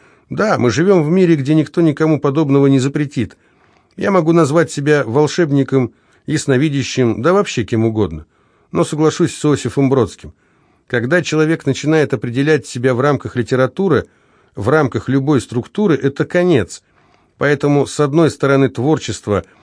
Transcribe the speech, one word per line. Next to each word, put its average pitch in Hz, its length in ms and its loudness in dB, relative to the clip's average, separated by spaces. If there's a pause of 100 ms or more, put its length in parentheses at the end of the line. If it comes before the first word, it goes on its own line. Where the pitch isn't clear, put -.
(300)
Да, 175 280 0
мы 117 140 2
живем 170 320 2
в 147 60 -2
мире, 175 260 4
где 139 180 0
никто 156 260 0
никому 156 380 2
подобного 139 480 2
не 135 140 4
запретит. 135 560 -4 (600)
Я 202 140 -2
могу 170 220 2
назвать 160 400 2
себя 147 340 0
волшебником, 135 880 0 (320)
ясновидящим, 135 960 0
да 160 100 2
вообще 196 300 0
кем 113 220 -2
угодно. 98 420 -2 (460)
Но 170 140 0
соглашусь 156 500 0
с - 80 -14
Иосифом 139 460 0
Бродским. 127 420 -2 (540)
Когда 127 360 -2
человек 156 440 -2
начинает 143 480 0
определять 139 520 -2
себя 127 280 -2
в 117 60 -2
рамках 135 360 -2
литературы, 127 680 0 (500)
в 104 140 -2
рамках 135 400 0
любой 139 320 0
структуры, 156 520 -2
это 139 300 -2
конец. 170 580 0 (540)
Поэтому, 143 500 0
с - 140 -8
одной 147 300 2
стороны, 135 400 0
творчество — 117 760 -2 (180)